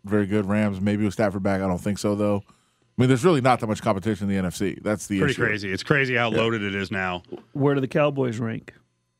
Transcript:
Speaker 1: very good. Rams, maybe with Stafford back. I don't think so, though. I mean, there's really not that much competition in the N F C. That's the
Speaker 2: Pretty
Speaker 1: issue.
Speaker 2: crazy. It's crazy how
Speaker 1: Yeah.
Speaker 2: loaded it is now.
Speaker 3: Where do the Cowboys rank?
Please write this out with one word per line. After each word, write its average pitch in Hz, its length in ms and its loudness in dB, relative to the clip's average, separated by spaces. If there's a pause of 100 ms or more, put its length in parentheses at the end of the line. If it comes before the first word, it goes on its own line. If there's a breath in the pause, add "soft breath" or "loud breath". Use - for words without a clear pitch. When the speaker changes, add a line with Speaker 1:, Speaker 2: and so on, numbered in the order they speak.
Speaker 1:
very 101 220 2
good. 101 200 0
Rams, 101 340 0
maybe 104 240 0
with 98 100 0
Stafford 101 280 0
back. 98 200 0
I 98 60 0
don't 90 100 0
think 98 200 -4
so, 104 160 0
though. 104 320 0
I - 540 -10
mean, 127 80 4
there's 127 160 4
really 165 160 4
not 120 200 4
that 117 80 -4
much 104 140 -2
competition 104 420 -2
in 101 80 0
the 98 60 0
N 95 80 0
F 87 100 -4
C. 95 260 -2
That's 101 240 -2
the 101 140 -2
Speaker 2:
Pretty 139 120 4
Speaker 1:
issue. 120 120 -4
Speaker 2:
crazy. 107 280 -2
It's 95 100 -4
crazy 135 340 2
how 120 140 2
Speaker 1:
Yeah. 107 80 0
Speaker 2:
loaded 113 240 0
it 101 120 -2
is 98 160 -4
now. 92 320 -4 (300)
Speaker 3:
Where 143 220 2
do 139 60 0
the 131 80 -2
Cowboys 135 500 0
rank? 113 360 -8 (460)